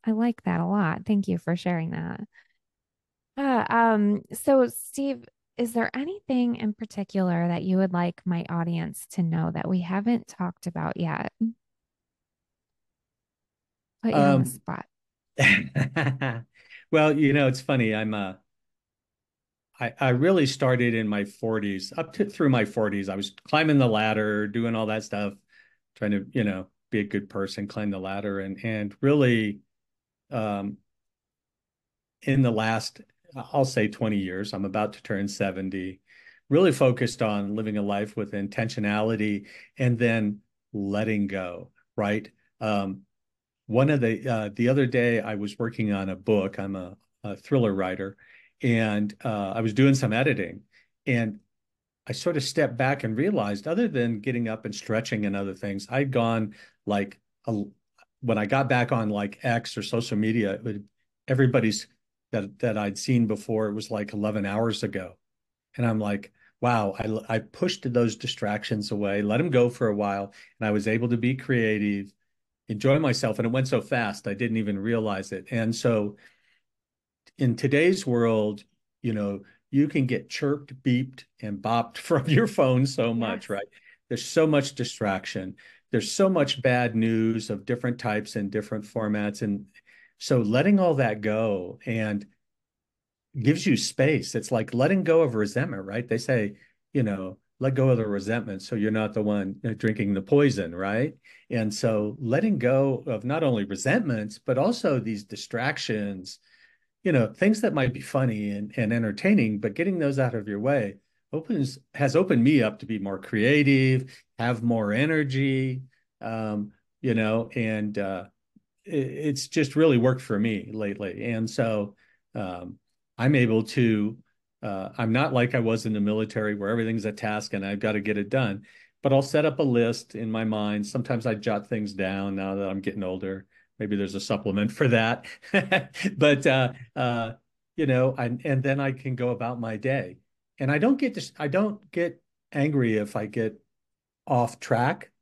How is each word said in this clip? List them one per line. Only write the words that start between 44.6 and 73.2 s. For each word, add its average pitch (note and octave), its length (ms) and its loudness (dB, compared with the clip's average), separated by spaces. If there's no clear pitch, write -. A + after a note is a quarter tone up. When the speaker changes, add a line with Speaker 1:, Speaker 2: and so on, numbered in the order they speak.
Speaker 2:
other C3+ 180 4
day A#2+ 340 2
I G#2+ 160 -6
was G2+ 220 -6
working A2 340 -2
on G2 180 -2
a F2 60 -6
book. G2+ 420 0
I'm G2 180 -6
a, F2+ 200 -12
a G2+ 120 -8
thriller A#2 380 2
writer, F#2+ 420 -4
and, G#2+ 540 2
uh, G2+ 320 -4
I A#2 60 -2
was A2 100 -2
doing C3+ 220 6
some B2+ 180 0
editing, G#2+ 500 -2
and A#2 320 0
I B2+ 60 -8
sort E3 240 -2
of C3+ 60 0
stepped C3+ 340 0
back C3+ 280 0
and A2 120 -2
realized, A#2+ 500 -2
other G3 220 0
than A#2+ 320 0
getting A#2+ 280 -2
up A2 180 -8
and G2+ 80 -8
stretching A2 500 -2
and G2 120 -2
other G2 180 -4
things, G2+ 340 -8
I'd C3+ 220 0
gone, A2+ 440 0
like, G2+ 360 -2
a, G#2+ 160 -2
when A2+ 180 0
I G#2+ 80 0
got C3+ 220 2
back B2 240 2
on, A2+ 160 0
like, G2+ 340 -4
X A#2 360 -2
or G#2 40 -6
social A#2 360 -2
media, G#2+ 360 0
it - 100 -10
would, G#2 200 -8
everybody's B2 580 2
that, G2+ 280 -6
that A2 180 0
I'd G2+ 200 -4
seen A#2+ 280 2
before, A2 420 -2
it G#2 60 -4
was, A2 160 -8
like, G#2 220 -6
eleven G#2 320 -2
hours G#2+ 380 -2
ago. F#2+ 340 -8
And A#2+ 100 0
I'm A2 140 2
like, G#2 320 -4
"Wow, A2 380 0
I, A2 380 -4
I - 20 0
pushed F3+ 540 -4
those A#2 240 2
distractions G#2 720 -4
away, G2+ 320 -2
let G#2+ 180 2
'em F3 100 0
go B2 200 6
for A#2+ 180 -2
a G2+ 60 0
while, G2+ 380 -2
and A2 60 -2
I G#2 60 2
was G#2+ 160 0
able A#2 220 0
to A#2+ 60 2
be B2 200 0
creative, G#2+ 760 0
enjoy C3 300 2
myself." A#2+ 400 0